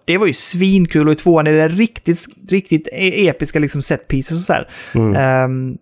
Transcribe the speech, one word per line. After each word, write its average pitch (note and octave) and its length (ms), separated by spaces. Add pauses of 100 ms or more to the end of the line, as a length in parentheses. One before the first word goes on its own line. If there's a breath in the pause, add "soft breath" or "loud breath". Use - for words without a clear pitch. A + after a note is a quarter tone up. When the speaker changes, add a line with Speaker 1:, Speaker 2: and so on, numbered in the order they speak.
Speaker 1:
Det E3+ 120
var G#3 100
ju D3 60
svinkul. F3+ 760
Och D3+ 60
i - 20
tvåan D#3 320
är D#3 40
det D#3 160
riktigt, F3 580 (240)
riktigt F3+ 420
e-, F#3 360
episka, D3+ 320
liksom, D3 220
set - 260
pieces C#3 300
och F3 80
så - 80
här. - 140 (280 loud breath)
Speaker 2:
Mm. A2+ 200
Speaker 1:
Ehm, C3 680